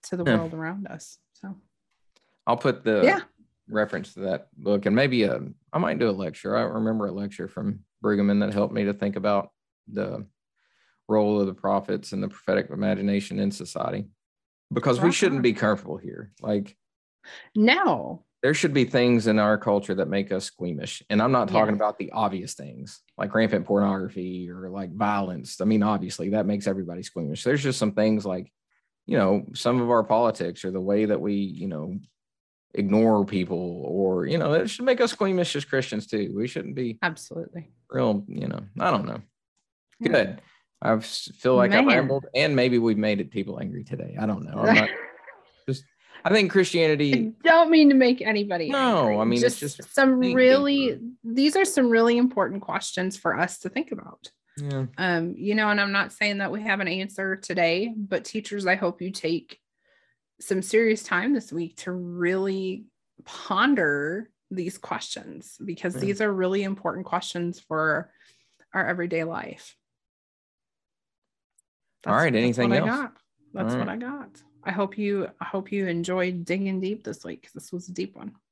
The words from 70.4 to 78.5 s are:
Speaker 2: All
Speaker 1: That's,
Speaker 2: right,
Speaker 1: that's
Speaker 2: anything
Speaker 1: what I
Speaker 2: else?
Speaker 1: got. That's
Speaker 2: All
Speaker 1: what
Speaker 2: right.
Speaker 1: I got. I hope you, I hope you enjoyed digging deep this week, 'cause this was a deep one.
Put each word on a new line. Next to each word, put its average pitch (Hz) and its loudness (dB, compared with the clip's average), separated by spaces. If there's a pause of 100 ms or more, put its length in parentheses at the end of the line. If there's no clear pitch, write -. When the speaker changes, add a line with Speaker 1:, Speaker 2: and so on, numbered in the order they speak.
Speaker 2:
All 87 0
Speaker 1:
That's, 139 4
Speaker 2:
right, 151 2
Speaker 1:
that's 110 4
Speaker 2:
anything 120 2
Speaker 1:
what - 4
I - 0
Speaker 2:
else? - 0 (100)
Speaker 1:
got. 269 -8 (360)
That's 190 -4
Speaker 2:
All 127 -2
Speaker 1:
what - -2
Speaker 2:
right. 190 -6
Speaker 1:
I 233 -8
got. 262 -12 (220)
I 196 -6
hope 196 -4
you, 202 -4 (120)
I - -10
hope 196 -8
you 196 -2
enjoyed 180 -4
digging 190 -2
deep 190 -6
this - -12
week, 175 -12
'cause - -20
this - -16
was 180 -12
a 180 -14
deep - -8
one. - -16 (160)